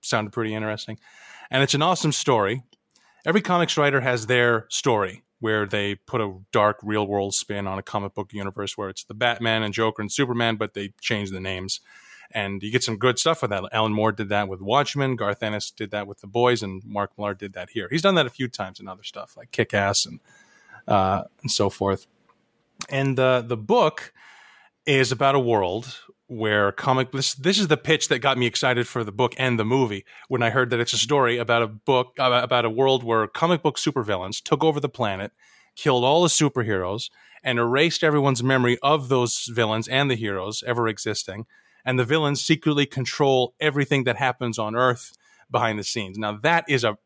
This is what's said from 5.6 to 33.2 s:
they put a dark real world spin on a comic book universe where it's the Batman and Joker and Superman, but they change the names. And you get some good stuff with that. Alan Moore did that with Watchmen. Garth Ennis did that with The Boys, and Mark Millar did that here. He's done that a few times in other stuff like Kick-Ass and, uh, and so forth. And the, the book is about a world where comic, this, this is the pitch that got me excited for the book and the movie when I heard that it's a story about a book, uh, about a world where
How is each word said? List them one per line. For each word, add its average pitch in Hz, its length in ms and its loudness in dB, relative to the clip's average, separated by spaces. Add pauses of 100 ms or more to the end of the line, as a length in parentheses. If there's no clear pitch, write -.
they 101 280 -2
put - 260 -6
a 101 160 -4 (160)
dark 104 300 4
real 107 240 0
world 98 280 -2
spin 101 320 -6
on 95 120 -6
a 95 40 -10
comic 101 320 -6
book 104 180 -10
universe 98 440 -8
where 101 120 -8
it's - 160 -12
the 107 100 -18
Batman 113 480 0
and 104 120 -4
Joker 110 280 -2
and 104 100 -6
Superman, 117 440 0
but 104 180 -6
they 101 260 -8
change 101 300 -4
the 95 100 -8
names. 95 400 -8 (520)
And 98 300 -4
you 107 80 -8
get 117 120 0
some 113 160 -4
good 123 200 2
stuff 165 220 0
with 117 120 -4
that. 95 200 -4
Alan 110 200 0
Moore 107 200 2
did 101 160 -6
that 101 200 0
with 95 120 -10
Watchmen. 131 560 0
Garth 101 260 -2
Ennis 107 280 -6
did 104 220 -10
that 104 140 -4
with 101 140 -16
The - 60 -20
Boys, 120 360 2
and 95 220 -8
Mark 101 320 -6
Millar 104 180 -4
did 98 200 -14
that 90 160 -12
here. 101 200 -8
He's 156 120 -2
done 190 140 4
that 151 100 4
a 120 40 -8
few 127 180 -8
times 98 320 -10
in 101 80 -16
other 95 160 -16
stuff - 320 -16
like - 140 -20
Kick-Ass 101 560 2
and, - 140 -16 (680)
uh, 95 360 2 (180)
and 139 100 -8
so 101 200 0
forth. 98 360 -2 (840)
And 135 260 0
the, 127 300 4
the 120 100 -2
book 156 560 0 (720)
is 131 260 4
about 135 220 2
a 139 60 4
world 113 600 0 (260)
where 107 460 0
comic, 131 400 0
this, 135 220 -2
this 175 240 0
is 196 100 0
the 151 100 4
pitch 156 300 0
that 139 100 2
got 131 180 2
me 123 100 2
excited 120 400 0
for 120 160 -4
the 104 100 -6
book 117 260 0
and 127 200 0
the 110 60 0
movie 110 400 0 (240)
when 123 140 0
I 117 80 2
heard 127 200 2
that 120 100 0
it's 117 120 -2
a 110 60 -2
story 123 400 2
about 117 240 2
a 113 40 0
book, 123 540 0
uh, 123 220 4
about 123 240 2
a 110 40 0
world 131 320 2
where 113 240 2